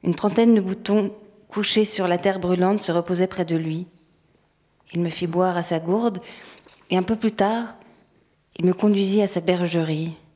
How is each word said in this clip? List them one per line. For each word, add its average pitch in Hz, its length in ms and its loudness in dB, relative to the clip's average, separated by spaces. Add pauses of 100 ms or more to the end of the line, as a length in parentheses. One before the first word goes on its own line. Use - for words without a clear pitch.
Une 175 100 0
trentaine 226 400 4
de 214 80 4
moutons 202 540 -2 (320)
couchés 214 380 0
sur 196 240 -2
la 175 80 2
terre 190 220 0
brûlante 180 420 2
se - 100 -4
reposaient 175 360 0
près 185 180 -4
de 165 100 -2
lui. 160 320 -4 (1040)
Il 170 80 -4
me 170 100 0
fit 170 180 -6
boire 180 280 0
à 175 80 -2
sa 170 160 -2
gourde, 190 400 -2 (720)
et 180 80 2
un 185 60 0
peu 202 120 -2
plus 220 160 0
tard, 220 440 -2 (840)
il 170 60 0
me 180 80 4
conduisit 196 480 2
à 202 60 2
sa 185 120 -2
bergerie. 165 760 -2 (220)